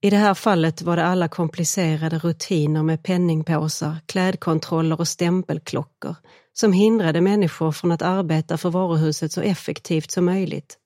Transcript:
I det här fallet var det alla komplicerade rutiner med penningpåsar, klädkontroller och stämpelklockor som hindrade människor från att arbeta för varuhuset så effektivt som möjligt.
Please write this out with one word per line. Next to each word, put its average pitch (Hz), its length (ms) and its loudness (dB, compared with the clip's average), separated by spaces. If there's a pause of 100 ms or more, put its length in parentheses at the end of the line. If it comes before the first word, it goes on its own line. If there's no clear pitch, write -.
I 202 80 4
det 202 60 4
här 202 180 6
fallet 165 480 2
var 170 140 0
det 165 80 2
alla 180 240 2
komplicerade 160 880 -2
rutiner 156 640 0
med 160 200 0
penningpåsar, 160 920 0 (100)
klädkontroller 165 920 0
och 170 80 -2
stämpelklockor 170 1080 -4 (360)
som 214 200 0
hindrade 190 480 2
människor 180 520 0
från 170 200 -2
att 165 100 -2
arbeta 170 540 -2
för 175 140 -2
varuhuset 165 600 0
så - 80 -6
effektivt - 680 -4
som 180 140 0
möjligt. 180 600 -4